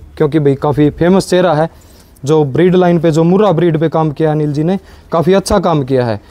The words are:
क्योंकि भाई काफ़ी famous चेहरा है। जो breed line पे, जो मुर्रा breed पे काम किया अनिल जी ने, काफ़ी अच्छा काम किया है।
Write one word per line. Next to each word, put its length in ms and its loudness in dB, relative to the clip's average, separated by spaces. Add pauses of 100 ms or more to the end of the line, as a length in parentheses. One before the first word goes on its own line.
(160)
क्योंकि 220 0
भाई 180 2
काफ़ी 360 0
famous 380 0
चेहरा 240 2
है। 140 0 (560)
जो 200 2
breed 300 0
line 240 2
पे, 120 0
जो 140 0
मुर्रा 280 2
breed 260 0
पे 100 -2
काम 220 -2
किया 200 -2
अनिल 220 -2
जी 120 -4
ने, 140 -2 (340)
काफ़ी 200 0
अच्छा 260 0
काम 260 0
किया 220 0
है। 140 -4 (100)